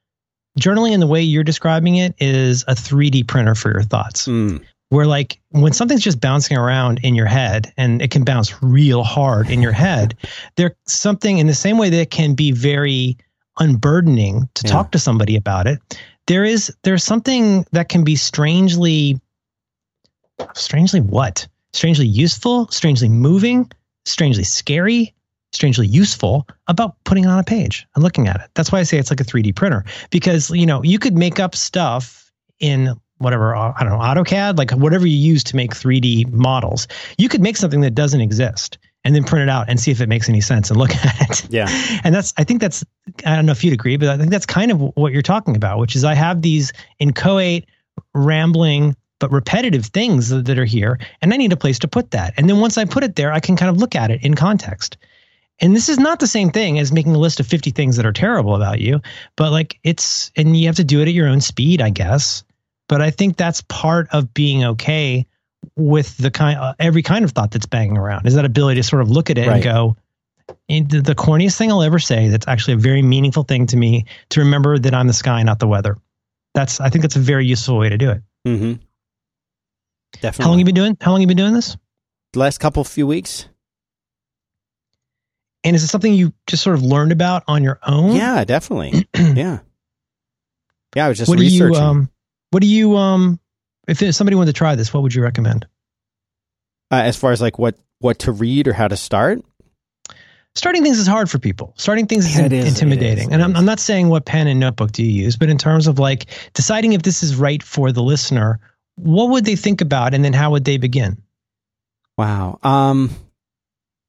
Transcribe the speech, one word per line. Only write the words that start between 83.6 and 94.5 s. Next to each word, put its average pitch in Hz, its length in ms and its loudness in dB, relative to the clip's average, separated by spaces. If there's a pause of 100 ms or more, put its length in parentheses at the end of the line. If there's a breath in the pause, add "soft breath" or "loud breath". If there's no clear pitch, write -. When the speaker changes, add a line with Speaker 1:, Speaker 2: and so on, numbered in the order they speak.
Speaker 1:
And 170 120 4
is 156 60 2
it 156 60 -4
something 208 260 0
you 180 180 2 (140)
just 165 160 -4
sort 185 140 0
of 131 60 0
learned 143 300 2
about 175 340 0
on 147 160 0
your 135 240 -2
own? 160 300 2
Speaker 2:
Yeah, 220 280 0
definitely. 123 640 -2
Speaker 1:
<clears throat> - 80 -8
Speaker 2:
Yeah. 151 400 2 (1400)
Yeah, 147 80 0
I 151 40 2
was 113 100 -2
just 117 100 -2
Speaker 1:
What 175 100 4
do 180 60 6
you, 180 220 6
Speaker 2:
researching. 165 200 4
Speaker 1:
um, 143 240 0 (400)
what 190 120 2
do 202 40 4
you, 214 300 2
um, 185 420 2 (480)
if 160 120 -4 (160)
somebody 202 220 0
wanted 165 180 2